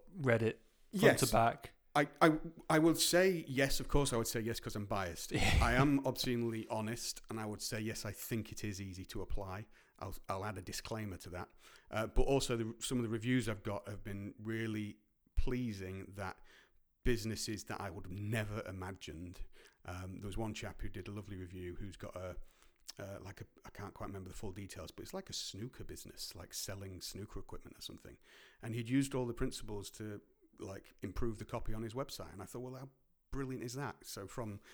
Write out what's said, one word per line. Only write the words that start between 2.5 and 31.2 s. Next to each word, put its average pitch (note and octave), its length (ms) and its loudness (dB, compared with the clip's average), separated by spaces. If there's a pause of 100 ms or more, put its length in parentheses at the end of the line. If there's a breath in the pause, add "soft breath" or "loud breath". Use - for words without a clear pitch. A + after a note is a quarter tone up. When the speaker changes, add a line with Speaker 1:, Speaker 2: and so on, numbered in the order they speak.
Speaker 2:
I D#3 80 8
would D#3+ 200 8
say F3 480 6
yes, C3+ 320 4
of C3+ 100 -2
course C#3+ 260 6
I - 20 4
would A2+ 100 4
say - 140 0
yes A2+ 200 0
'cause A2 160 -4
I'm G#2 100 -4
biased. F#2+ 480 -2 (120)
Speaker 1:
<laughs> - 160 8
Speaker 2:
I A#2 120 6
am C#3 320 8
obscenely A#2 640 0
honest, A2 580 -4
and A2 100 -6
I A2 60 -4
would G#2+ 160 -6
say A2 200 -2
yes, A2 260 -4
I G#2 60 -4
think - 380 -4
it - 140 -8
is G2+ 160 -4
easy F#2 260 -8
to - 140 -6
apply. F#2+ 460 -2 (340 soft breath)
I'll, F#2+ 140 -6 (140)
I'll G2 160 -2
add G#2 120 -4
a F#2+ 60 -8
disclaimer G#2 560 -6
to - 120 -14
that. F2 180 -6 (420 loud breath)
Uh, A2 160 0
but A#2+ 160 6
also C3 340 6
the, A2+ 220 -2
some - 180 -2
of B2 60 2
the A2 80 0
reviews A#2 360 2
I've G#2 160 -2
got G2+ 240 -4
have G2+ 160 -8
been G2+ 300 -6 (100)
really A2 540 -4 (400)
pleasing G2 800 0
that F#2+ 200 -6 (680 soft breath)
businesses A2 600 0
that - 160 -8
I G2 100 -6
would F#2+ 160 -10
have F2+ 120 -8
never G#2+ 480 -2
imagined. F2+ 720 -10 (460 soft breath)
Um, F#2 320 -8
there G2+ 80 -8
was G2 120 -4
one A2 160 -2
chap G#2 260 -8
who G#2 80 -2
did G#2 200 -8
a - 20 -8
lovely G2+ 260 -8
review F2+ 420 -8
who's G2+ 180 -8
got - 200 -10
a, - 840 -10
uh, G2 200 -10
like G2 200 -12
a, - 20 -12 (220)
I - 40 -16
can't - 220 -10
quite - 140 -10
remember F#2+ 240 -8
the - 40 -12
full F#2+ 180 -6
details, F#2 380 -10
but - 120 -14
it's - 100 -12
like F#3+ 160 -10
a - 60 -10
snooker - 500 -8
business, - 500 -10
like - 200 -12
selling G2 480 -8
snooker - 360 -8
equipment - 400 -12
or - 40 -14
something. - 340 -12 (460 loud breath)
And A2+ 120 -4
he'd A#2 140 -4
used C3+ 260 4
all B2+ 120 0
the A2+ 80 -4
principles G#2 560 -4
to, G#2+ 300 -8 (380)
like, - 260 -10 (180)
improve G#2 360 0